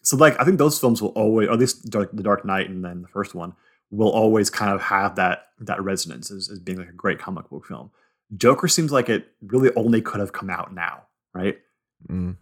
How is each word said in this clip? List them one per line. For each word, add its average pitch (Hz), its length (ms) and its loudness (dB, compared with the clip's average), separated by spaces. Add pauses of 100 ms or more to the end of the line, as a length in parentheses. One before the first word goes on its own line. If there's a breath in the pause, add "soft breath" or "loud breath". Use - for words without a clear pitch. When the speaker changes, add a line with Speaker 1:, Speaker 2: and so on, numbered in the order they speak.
Speaker 1:
so, - 140 0
like, 147 240 6
I 135 60 0
think 180 140 6
those 147 200 2
films 117 220 2
will 104 80 -2
always, 110 400 2
or 110 40 2
at 113 60 2
least 123 300 0
Dark, 101 240 -2
The 107 100 -6
Dark 101 220 0
Knight 95 240 -2
and 92 160 -8
then 87 160 -12
the 87 80 -18
first - 260 -6
one, 87 180 -10 (360)
will 107 200 -2
always 110 400 4
kind 104 240 -2
of 98 100 -2
have 98 320 0
that, 92 320 -2 (120)
that 101 240 -6
resonance 87 480 -6
as, 95 180 -12
as 101 100 -16
being, 92 180 -10
like, 90 120 -12
a 87 40 -20
great 90 260 -4
comic - 300 -12
book - 160 -16
film. 60 260 -16 (460)
Joker 139 320 4
seems 156 240 0
like 127 160 2
it 110 180 -2 (140)
really 127 340 4
only 113 260 4
could - 200 -6
have 95 100 -6
come - 180 -8
out 87 240 -8
now, 87 280 -8 (320)
right? 92 260 -2 (480)
Speaker 2:
Mm. 90 340 -4